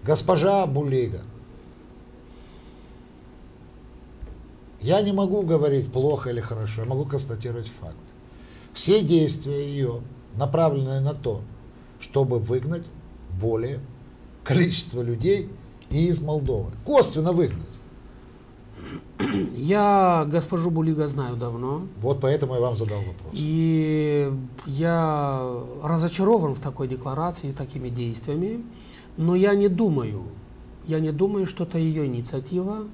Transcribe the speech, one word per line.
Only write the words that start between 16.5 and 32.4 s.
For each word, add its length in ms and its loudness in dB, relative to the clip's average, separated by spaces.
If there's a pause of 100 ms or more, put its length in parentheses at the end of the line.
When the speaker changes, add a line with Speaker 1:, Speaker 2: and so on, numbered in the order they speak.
Speaker 1:
Косвенно 480 4
выгнать. 300 2 (1900)
Speaker 2:
Я 760 4
госпожу 400 0
Булига 380 2
знаю 300 -2
давно. 460 -4 (180)
Speaker 1:
Вот 180 0
поэтому 360 0
я 40 0
вам 160 2
задал 220 -2
вопрос. 340 -8
Speaker 2:
И 1000 2 (360)
я 840 0 (340)
разочарован 720 2
в 40 -8
такой 280 -4
декларации, 640 -4
такими 380 -8
действиями. 760 -4 (500)
Но 200 2
я 180 6
не 140 6
думаю, 560 2 (640)
я 120 0
не 120 0
думаю, 340 2
что 180 -6
это 140 -4
ее 280 0
инициатива 880 -4